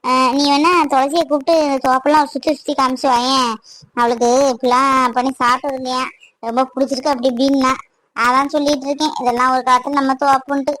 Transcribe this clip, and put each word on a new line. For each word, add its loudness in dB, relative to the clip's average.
ஆ, -4
நீ 0
வேணா 2
துளசியை 0
கூப்பிட்டு 0
இந்த -2
தோப்பெல்லாம் 2
சுத்தி -2
சுத்தி -6
காமிச்சு -2
வாயேன். 0
அவளுக்கு 0
இப்படிலாம் 0
பண்ணி -2
சாப்பிட்டது -2
இல்லையா, -6
ரொம்ப -2
பிடிச்சிருக்கு -2
அப்படி 0
இப்படின்னா. 2
அதான் 0
சொல்லிட்டு -2
இருக்கேன், -2
இதெல்லாம் 0
ஒரு -2
காலத்துல 2
நம்ம 0
தோப்புன்ட்டு. 0